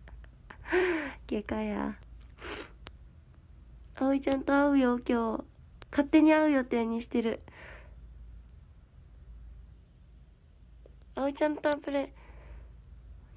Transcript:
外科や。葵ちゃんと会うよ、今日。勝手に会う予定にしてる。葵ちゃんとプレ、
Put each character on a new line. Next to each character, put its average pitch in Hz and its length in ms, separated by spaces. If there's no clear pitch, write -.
外 214 160
科 214 180
や。 214 360
葵 269 260
ち 269 80
ゃ 269 60
ん 269 80
と 277 100
会 285 160
う 277 100
よ、 247 200
今 233 380
日。 - 60
勝 285 160
手 311 140
に 311 120
会 311 140
う 302 40
予 269 120
定 240 220
に 226 160
し 240 60
て 240 140
る。 226 200
葵 277 180
ち 285 100
ゃ 302 60
ん 302 80
と 302 220
プ 294 120
レ、 277 220